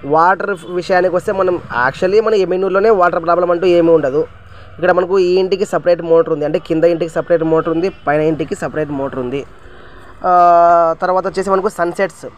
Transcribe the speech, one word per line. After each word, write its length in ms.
వాటర్ 520
విషయానికి 460
వస్తే 160
మనం 280
actually 380
మన 100
ఎమ్మిగనూరులోనే 560
వాటర్ 320
ప్రాబ్లం 280
అంటూ 160
ఏమీ 260
ఉండదు. 340
ఇక్కడ 160
మనకు 260
ఈ 160
ఇంటికి 300
సపరేట్ 380
మోటార్ 300
ఉంది, 120
అంటే 140
కింద 260
ఇంటికి 280
సపరేట్ 300
మోటార్ 340
ఉంది, 120
పైన 140
ఇంటికి 340
సపరేట్ 360
మోటార్ 280
ఉంది. 280
ఆ, 760
తర్వాత 260
వచ్చేసి 240
మనకు 180
సన్సెట్స్ 580